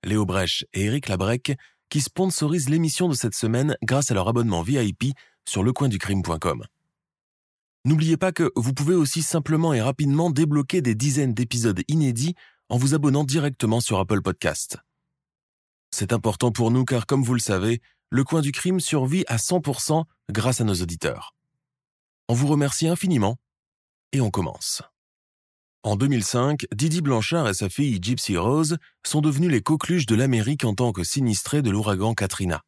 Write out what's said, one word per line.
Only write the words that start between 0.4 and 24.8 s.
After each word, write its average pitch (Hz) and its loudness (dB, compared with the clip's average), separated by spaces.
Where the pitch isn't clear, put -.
et 95 -2
Éric 131 -2
Labrec 110 -2
qui 151 0
sponsorisent 156 -2
l'émission 165 2
de 143 0
cette 120 -2
semaine 123 0
grâce 127 0
à - 2
leur 95 0
abonnement 117 0
V 127 0
I 101 0
P 135 -2
sur - -2
lecoinducrime 101 0
point 82 -2
com. 69 -2
N'oubliez 160 4
pas 185 0
que 165 0
vous 127 0
pouvez 143 0
aussi 165 2
simplement 156 0
et 117 2
rapidement 143 2
débloquer 147 2
des 117 2
dizaines 135 0
d'épisodes 113 0
inédits 143 0
en 120 0
vous 135 2
abonnant 143 2
directement 131 0
sur 104 0
Apple 98 0
Podcast. - -4
C'est 98 -2
important 113 0
pour 113 2
nous 123 4
car, 120 -2
comme 139 2
vous 123 0
le 120 0
savez, 107 0
Le 131 2
Coin 160 0
du 143 -2
Crime 180 0
survit 151 0
à 123 0
cent 180 0
pour 147 -4
cent 156 0
grâce 117 0
à - 2
nos 104 2
auditeurs. 85 -6
On 120 2
vous 139 2
remercie 147 2
infiniment 143 2
et 139 2
on 110 2
commence. - -6